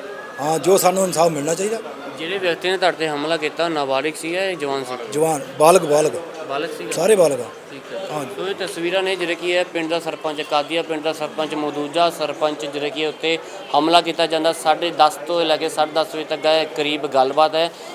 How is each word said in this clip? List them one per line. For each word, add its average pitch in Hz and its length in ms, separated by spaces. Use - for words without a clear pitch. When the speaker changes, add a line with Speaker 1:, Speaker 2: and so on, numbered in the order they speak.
Speaker 1:
ਹਾਂ, 156 200
ਜੋ 185 180
ਸਾਨੂੰ 180 260
ਇਨਸਾਫ 170 280
ਮਿਲਣਾ 151 220
ਚਾਹੀਦਾ। 208 240
Speaker 2:
ਜਿਹੜੇ 170 200
ਵਿਅਕਤੀ 180 340
ਨੇ 190 60
ਤੁਹਾਡੇ 170 200
ਤੇ 156 120
ਹਮਲਾ 151 280
ਕੀਤਾ, 151 300
ਨਾਬਾਲਿਗ 143 460
ਸੀ 160 180
ਜਾਂ 185 220
ਜਵਾਨ 139 300
ਸੀ? 127 140
Speaker 1:
ਜਵਾਨ, 151 300
ਬਾਲਗ, 170 220
ਬਾਲਗ। 147 300
Speaker 2:
ਬਾਲਗ 147 340
ਸੀਗਾ? 170 140
Speaker 1:
ਸਾਰੇ 196 240
ਬਾਲਗ 147 260
ਆ। 113 40
Speaker 2:
ਠੀਕ 135 100
ਹੈ। - 180
Speaker 1:
ਹਾਂਜੀ। 143 240
Speaker 2:
ਸੋ 180 120
ਇਹ 196 80
ਤਸਵੀਰਾਂ 180 480
ਨੇ 190 120
ਜਿਹੜੇ 170 200
ਕੀ 175 200
ਹੈ 180 80
ਪਿੰਡ 170 260
ਦਾ 170 100
ਸਰਪੰਚ, 151 420
ਕਾਦੀਆ 151 420
ਪਿੰਡ 156 200
ਦਾ 156 100
ਸਰਪੰਚ, 151 400
ਮੌਜੂਦਾ 147 560
ਸਰਪੰਚ 151 560
ਜਿਹੜੇ 147 240
ਕੀ 147 160
ਉੱਤੇ 160 320
ਹਮਲਾ 165 240
ਕੀਤਾ 165 240
ਜਾਂਦਾ। 160 280
ਸਾਢੇ 165 360
ਦਸ 151 380
ਤੋਂ 170 180
ਲੈ 156 120
ਕੇ 160 120
ਸਾਢੇ 151 220
ਦਸ 156 240
ਵਜੇ 156 80
ਤੱਕ 151 180
ਦਾ 156 160
ਇਹ 151 100
ਕਰੀਬ 147 400
ਗੱਲਬਾਤ 139 480
ਹੈ। 165 160